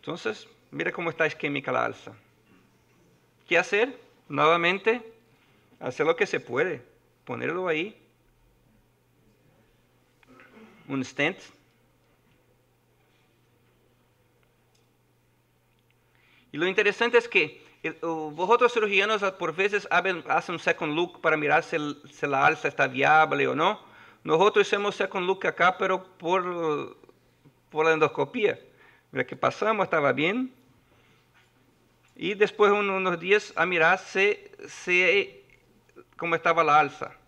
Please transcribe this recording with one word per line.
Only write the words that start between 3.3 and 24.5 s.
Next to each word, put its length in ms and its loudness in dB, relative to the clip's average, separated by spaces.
¿Qué 80 2
hacer? 420 0
Nuevamente, 880 2
hacer 240 -4
lo 100 2
que 120 0
se 140 -4
puede. 420 -4
Ponerlo 420 -6
ahí. 320 -4
Un 140 -4
stent. 360 -6
Y 60 -8
lo 80 0
interesante 500 0
es 100 4
que 380 -2
el, 200 -8
o, 280 -6
vosotros 440 2
cirujanos, 480 2
a, 160 -4
por 160 -4
veces 360 -2
haben, 380 0
hacen 280 -2
un 20 -8
second 360 -2
look 280 -4
para 160 2
mirar 260 2
si 120 -6
el, 260 -6
si 140 -8
la 180 0
alza 240 2
está 200 0
viable 600 2
o 60 -2
no. 260 0
Nosotros 440 2